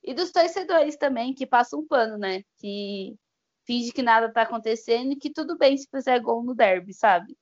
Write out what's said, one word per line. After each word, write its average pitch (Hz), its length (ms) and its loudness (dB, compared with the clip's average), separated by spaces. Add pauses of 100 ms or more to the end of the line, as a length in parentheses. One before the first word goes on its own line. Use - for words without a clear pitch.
e 254 120 -8
dos 349 160 -6
torcedores 339 640 2
também, 262 340 -2
que 262 140 -6
passam 254 360 0
um 311 60 -12
pano, 220 300 0
né? 190 240 -4 (180)
Que 202 560 -8 (500)
finge 240 260 -4
que 269 100 -6
nada 226 320 4
tá 226 100 2
acontecendo 233 680 -2
e 285 40 -2
que 285 140 -10
tudo 311 280 -8
bem 277 200 4
se 269 140 -12
fizer 254 280 0
gol 233 220 -2
no 247 140 -6
derby, 190 380 2
sabe? 190 480 0